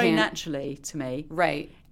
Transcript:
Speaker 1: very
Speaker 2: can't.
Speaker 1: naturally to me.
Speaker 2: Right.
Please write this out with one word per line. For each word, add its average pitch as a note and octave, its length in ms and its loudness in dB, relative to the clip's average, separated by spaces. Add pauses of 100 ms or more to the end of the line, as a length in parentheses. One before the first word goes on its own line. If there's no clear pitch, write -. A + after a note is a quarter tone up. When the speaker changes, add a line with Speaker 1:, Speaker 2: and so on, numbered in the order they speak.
Speaker 1:
very F3+ 60 6
Speaker 2:
can't. E3 100 6
Speaker 1:
naturally C#3+ 600 -2
to - 200 -10
me. C3+ 320 -4
Speaker 2:
Right. D#3 420 0 (200)